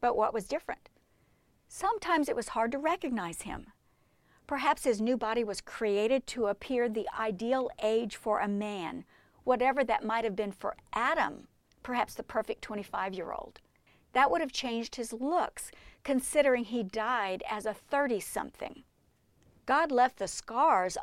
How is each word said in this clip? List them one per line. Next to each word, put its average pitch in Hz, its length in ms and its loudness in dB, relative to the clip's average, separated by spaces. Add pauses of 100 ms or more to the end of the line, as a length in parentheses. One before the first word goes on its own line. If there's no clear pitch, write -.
But 240 160 2
what 214 180 2
was 214 140 -4
different? - 400 -8 (800)
Sometimes 349 600 0
it 277 60 -2
was 226 140 -4
hard 233 240 0
to 277 60 -2
recognize 254 640 -4
him. - 260 -10 (800)
Perhaps 294 340 0
his 220 180 4
new 240 160 2
body 226 280 0
was 202 160 -4
created 220 640 0
to 240 200 -2
appear 240 420 0
the 214 280 -4
ideal 226 540 0 (100)
age 220 360 2
for - 240 0
a 208 80 0
man, 202 560 -4 (400)
whatever 254 400 4
that 226 200 0
might 226 200 0
have 208 100 -2
been 202 160 -2
for - 240 -6 (200)
Adam, 269 520 0 (380)
perhaps 247 300 -2
the - 100 -8
perfect 226 380 -4
twenty-five-year-old. 196 960 -6 (520)
That 262 160 6
would 339 120 2
have 285 100 -2
changed 233 460 -4
his 233 160 -6
looks, 269 580 -2 (320)
considering 262 640 4
he 226 180 -2
died 208 640 -2
as 208 180 -4
a 214 80 -2
thirty-something. - 1080 -2 (840)
God 294 280 4
left 247 260 4
the - 80 -4
scars 226 760 2